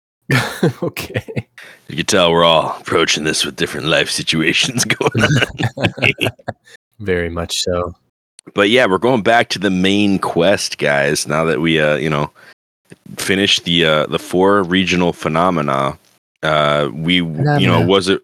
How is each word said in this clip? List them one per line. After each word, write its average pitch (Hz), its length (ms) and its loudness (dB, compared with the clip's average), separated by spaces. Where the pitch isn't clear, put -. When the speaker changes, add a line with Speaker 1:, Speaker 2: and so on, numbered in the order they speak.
Speaker 1:
<laughs> 131 60 2
Okay. - 640 -8
Speaker 2:
You - 80 -12
can 82 100 -4
tell 90 260 4
we're 85 120 4
all 82 360 4
approaching 80 440 0
this 76 200 -2
with 71 120 -8
different 73 300 -4
life 76 240 0
situations 80 760 -2
<laughs> 107 120 -4
going - 260 0
on. - 640 -2
Speaker 1:
<laughs> - 400 -20
Very 90 320 -2
much 85 320 -6
so. 87 320 -4
Speaker 2:
But 101 160 2
yeah, 123 160 4
we're 95 120 2
going 117 240 2
back 117 280 2
to - 80 -6
the 98 120 0
main 95 480 2
quest, - 600 0
guys. 71 480 0
Now 78 180 0
that 76 160 0
we, 80 200 0
uh, 76 160 2
you 73 140 -2
know, 73 200 -2
finished - 480 0
the, 85 200 2
uh, 78 220 2
the 80 120 -4
four 98 440 2
regional 87 500 0
phenomena, 78 840 -2
uh, 73 500 0
we, 80 240 -2
you 90 60 0
know, 82 140 -6
Speaker 1:
Phenomena. 87 500 2
Speaker 2:
was 190 220 2
it 190 160 0